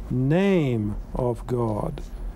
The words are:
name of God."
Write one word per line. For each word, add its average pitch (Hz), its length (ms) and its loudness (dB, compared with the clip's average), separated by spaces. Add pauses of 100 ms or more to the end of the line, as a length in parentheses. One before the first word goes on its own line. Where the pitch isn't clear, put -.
name 131 840 2 (200)
of 123 320 0
God." 117 540 -2 (340)